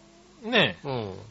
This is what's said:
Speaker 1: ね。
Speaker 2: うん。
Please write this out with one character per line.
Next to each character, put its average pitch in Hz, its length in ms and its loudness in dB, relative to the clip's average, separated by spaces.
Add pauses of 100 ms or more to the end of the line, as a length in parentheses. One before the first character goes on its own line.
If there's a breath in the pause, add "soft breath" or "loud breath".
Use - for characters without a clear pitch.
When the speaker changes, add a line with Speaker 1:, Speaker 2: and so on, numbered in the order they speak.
(440)
Speaker 1:
ね。 202 400 2
Speaker 2:
う 139 80 -4
ん。 110 220 -4 (180)